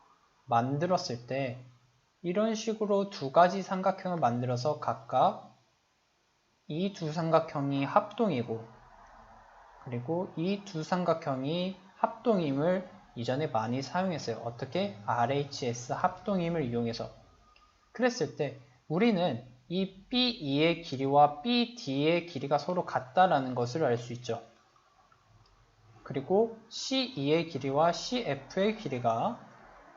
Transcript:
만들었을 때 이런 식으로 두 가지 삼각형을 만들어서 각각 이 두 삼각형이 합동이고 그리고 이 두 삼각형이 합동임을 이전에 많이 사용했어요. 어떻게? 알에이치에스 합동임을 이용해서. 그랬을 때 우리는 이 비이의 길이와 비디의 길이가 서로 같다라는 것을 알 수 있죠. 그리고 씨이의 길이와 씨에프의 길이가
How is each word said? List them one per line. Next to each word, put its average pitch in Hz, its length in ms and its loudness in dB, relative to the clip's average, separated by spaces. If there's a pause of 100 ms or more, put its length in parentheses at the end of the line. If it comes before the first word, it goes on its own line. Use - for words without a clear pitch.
(460)
만들었을 131 800 0
때 131 380 -4 (580)
이런 208 320 0
식으로 208 560 0
두 139 220 -6
가지 180 300 6
삼각형을 185 560 -2
만들어서 127 640 0
각각 139 720 0 (1120)
이 185 280 -2
두 156 180 -6
삼각형이 156 720 2
합동이고 123 840 0 (1160)
그리고 139 520 -4
이 196 280 -2
두 156 180 -6
삼각형이 170 920 0 (200)
합동임을 180 920 0 (260)
이전에 131 320 -2
많이 117 340 -2
사용했어요. 156 560 -2
어떻게? 175 680 -4
알에이치에스 123 880 -2
합동임을 170 720 0
이용해서. 117 460 -2 (840)
그랬을 233 440 0
때 139 240 -4 (280)
우리는 175 580 2 (220)
이 190 400 -4
비이의 165 720 2
길이와 143 600 4
비디의 170 840 0
길이가 143 320 -2
서로 175 260 -2
같다라는 139 720 2
것을 123 300 0
알 120 140 2
수 - 160 -10
있죠. 113 280 -8 (1600)
그리고 185 560 0 (100)
씨이의 165 800 0
길이와 139 440 2
씨에프의 202 840 -2
길이가 127 640 -2 (560)